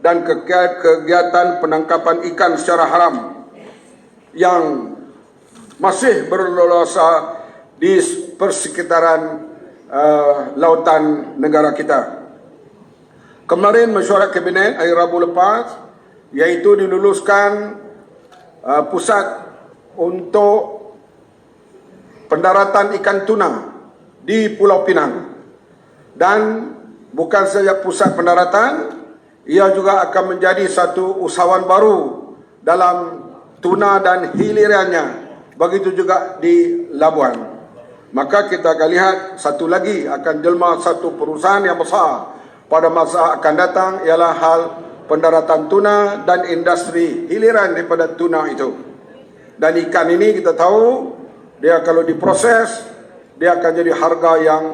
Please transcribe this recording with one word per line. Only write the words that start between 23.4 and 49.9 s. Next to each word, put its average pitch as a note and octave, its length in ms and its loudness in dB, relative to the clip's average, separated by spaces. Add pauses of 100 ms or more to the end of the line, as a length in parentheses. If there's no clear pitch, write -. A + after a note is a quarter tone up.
di G#3+ 300 -2
Pulau G3 320 2
Pinang. D3+ 480 -2 (800)
Dan G#3+ 580 -2 (380)
bukan F#3+ 400 -2
saja G3 320 0
pusat F#3+ 320 -2
pendaratan, F3+ 880 0 (480)
ia F#3+ 240 4
juga F#3+ 320 0
akan F#3 320 -2
menjadi F#3 320 0
satu F#3 560 -2
usahawan F#3 400 0
baru G3+ 320 4 (640)
dalam F3 640 0 (320)
tuna G3 400 0
dan F#3 400 0
hilirannya. F#3+ 880 0 (320)
Begitu F#3 480 -2
juga F#3 320 -2
di E3+ 560 0
Labuan. D3 400 0 (800)
Maka C#3 320 0
kita D#3+ 320 -2
akan D#3 160 2
lihat F#3+ 240 2 (240)
satu F#3+ 240 -4
lagi F3+ 400 -2
akan C#3+ 300 -4 (100)
jelma F3 340 2
satu E3+ 380 -4
perusahaan F#3 480 -2
yang E3+ 160 -2
besar - 560 -2 (320)
pada D#3+ 240 2
masa E3 480 0
akan D#3 160 2
datang, F#3 340 0 (140)
ialah E3 320 2
hal E3 220 2 (500)
pendaratan D#3+ 560 2
tuna G#3 640 0
dan F3+ 160 2
industri E3+ 800 -2
hiliran G#3+ 480 2
daripada E3 400 -2
tuna E3 340 -2
itu. C3+ 220 -6 (880)
Dan D#3+ 160 2 (160)
ikan E3 240 0